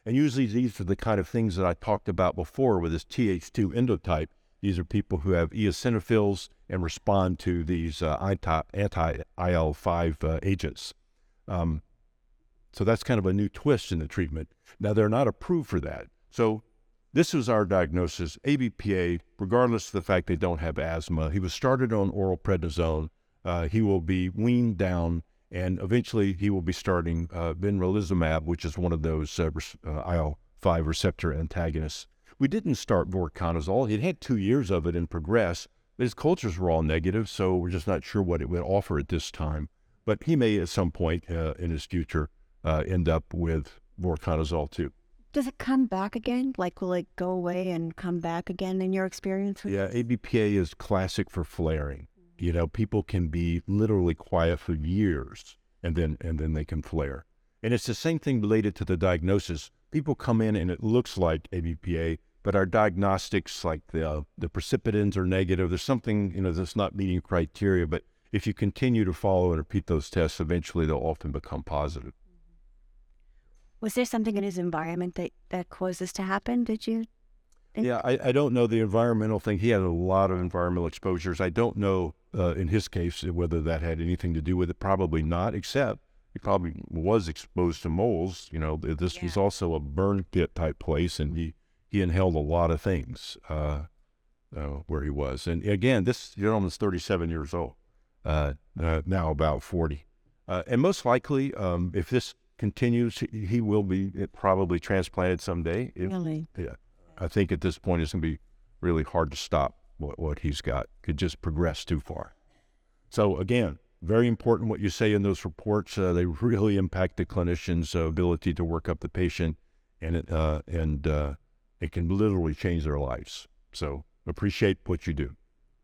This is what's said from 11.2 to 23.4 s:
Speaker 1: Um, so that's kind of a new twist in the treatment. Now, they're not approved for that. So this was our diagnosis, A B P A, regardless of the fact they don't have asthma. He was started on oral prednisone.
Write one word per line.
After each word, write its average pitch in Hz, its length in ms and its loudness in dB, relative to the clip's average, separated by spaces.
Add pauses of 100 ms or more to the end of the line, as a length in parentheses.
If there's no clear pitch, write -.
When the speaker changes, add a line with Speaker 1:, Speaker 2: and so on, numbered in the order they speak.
Speaker 1:
Um, 82 360 -2 (920)
so - 100 -2
that's 113 220 2
kind 120 140 2
of 95 80 0
a 92 60 2
new 101 160 0
twist - 440 0
in 82 80 0
the 73 80 -6
treatment. 80 400 -4 (320)
Now, 104 120 0
they're 104 160 4
not 117 200 2
approved 165 400 -2
for 85 120 0
that. - 280 -8 (200)
So 110 340 2 (500)
this 160 220 4
was 120 140 0
our 110 160 4
diagnosis, 87 800 0
A 143 120 2
B 127 140 0
P 98 260 -2
A, 87 220 2 (200)
regardless 117 500 2
of - 40 -18
the 95 100 -2
fact 92 240 2
they 92 100 0
don't 85 240 0
have 82 180 -4
asthma. 80 520 -2
He 95 100 0
was 92 120 -2
started 127 400 0
on 98 180 2
oral 95 260 0
prednisone. 82 720 0 (360)